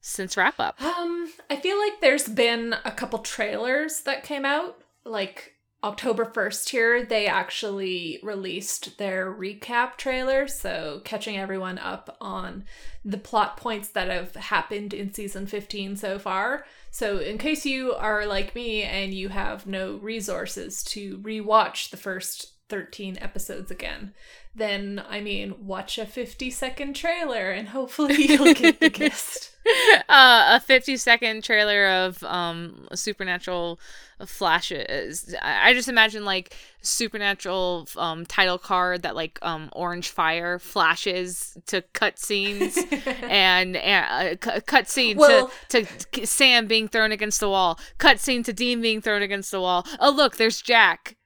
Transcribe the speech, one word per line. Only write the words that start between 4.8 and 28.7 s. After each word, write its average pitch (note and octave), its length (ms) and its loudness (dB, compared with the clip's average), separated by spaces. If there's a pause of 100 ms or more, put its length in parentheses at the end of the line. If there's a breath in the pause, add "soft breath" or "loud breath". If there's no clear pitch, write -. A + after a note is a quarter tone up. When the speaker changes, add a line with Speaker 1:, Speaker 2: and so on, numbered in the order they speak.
Speaker 2:
like, G3+ 500 -8 (300)
October G#3+ 400 -2
first G#3+ 460 -4
here, A#3+ 340 2
they G#3+ 240 0
actually F#3 960 -4
released G3 760 -8
their F#3+ 340 -4
recap A3 640 -4
trailer, C4+ 520 -2
so D#3+ 560 -8
catching G#3+ 340 -8
everyone F#3+ 400 -6
up - 420 -12
on F#2+ 440 -10 (400 soft breath)
the G3+ 120 -6
plot G#3 400 0
points G#3+ 340 -8
that F#3 200 -4
have F3+ 240 -6
happened G#3 580 -4
in G3+ 220 -8
season G3+ 320 -8
fifteen G3+ 480 -8
so G3 240 -6
far. G3+ 460 -4 (260 soft breath)
So G3+ 280 -2
in F#3 200 -6
case D4+ 260 -2
you C4 300 -2
are G#3 320 -2
like G3 300 -4
me A3+ 260 -4
and G3 320 -4
you F#3+ 140 -6
have G3 400 -6
no G3 300 -6
resources G3 840 -8
to G3 340 -10
rewatch G#3+ 720 0
the - 60 -16
first - 580 -10 (140)
thirteen F#3+ 520 -10
episodes F#3+ 500 -6
again, - 440 -10 (420 soft breath)
then, G3+ 520 -6
I G3+ 120 -8
mean, G3+ 400 -6
watch G3 360 -8
a A3 100 -6
fifty-second B3+ 920 -8
trailer D4+ 560 -2
and G3+ 160 -8
hopefully C4+ 480 0
<laughs> - 20 2 (140)
you'll D4+ 200 8
get D#4+ 280 6